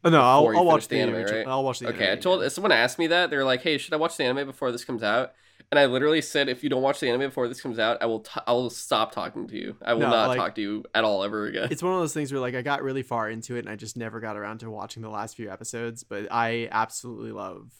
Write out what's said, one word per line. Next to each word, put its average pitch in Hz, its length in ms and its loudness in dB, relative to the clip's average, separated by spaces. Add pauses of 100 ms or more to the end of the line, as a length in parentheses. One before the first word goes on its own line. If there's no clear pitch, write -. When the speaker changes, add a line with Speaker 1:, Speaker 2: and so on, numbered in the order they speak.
Speaker 1:
Oh, 170 60 6
no, 156 100 10
I'll, 131 220 8
Speaker 2:
before 113 100 6
you 170 60 6
Speaker 1:
I'll 180 60 6
Speaker 2:
finish 165 80 6
Speaker 1:
watch - 160 4
Speaker 2:
the 120 80 0
Speaker 1:
the 110 60 4
Speaker 2:
anime, - 140 0
Speaker 1:
original, 104 240 -2
Speaker 2:
right? 131 80 -6
Speaker 1:
I'll 135 160 -2
watch 127 160 -2
the 120 80 -6
Speaker 2:
Okay, 98 160 -2
Speaker 1:
anime, 95 140 2
Speaker 2:
I - 20 -12
told, 185 220 2
Speaker 1:
yeah. 127 60 0
Speaker 2:
someone 190 240 -2
asked 123 260 4
me 165 100 0
that. 175 220 4
They're 139 140 0
like, 127 180 2
"Hey, 156 160 0
should - 140 -6
I 156 40 0
watch 160 200 0
the 151 80 -2
anime 135 220 0
before 131 240 -4
this 117 140 -8
comes 117 180 -6
out?" 113 300 0 (400)
And 143 80 6
I 139 60 8
literally 147 340 2
said, 139 280 0
"If 123 140 -6
you 147 80 -2
don't 131 120 2
watch 139 180 0
the 139 80 0
anime 123 220 0
before 123 180 -2
this 120 120 -10
comes 120 200 -6
out, 113 200 2
I 117 60 0
will 113 140 -2
t-, - 260 -10
I 120 60 2
will 123 180 2
stop 110 400 0
talking - 380 -8
to 107 80 -12
you. - 260 -10
I 120 120 0
will 147 80 2
Speaker 1:
No, 131 80 4
Speaker 2:
not 113 180 6
Speaker 1:
like, 127 100 0
Speaker 2:
talk 98 180 -2
to 110 40 -6
you 104 240 -4 (100)
at 113 80 4
all 101 220 2
ever 104 220 -4
again." 117 260 -4
Speaker 1:
it's 139 100 -6
one 185 120 0
of 185 40 0
those 165 160 -2
things 147 180 -4
where, 135 80 -2
like, 123 140 -4
I 127 80 -4
got 139 220 -2
really 135 180 -2
far 113 260 -2
into 113 280 -8
it 120 40 -4
and 98 100 -12
I 107 40 -8
just 110 220 -12
never 113 240 -8
got 107 160 -6
around 104 220 -10
to 113 120 -12
watching 104 320 -12
the 110 80 -10
last 107 240 -8
few 107 160 -10
episodes, 117 540 -10
but 101 260 -8
I 117 400 0
absolutely 113 600 -4
love 101 480 -12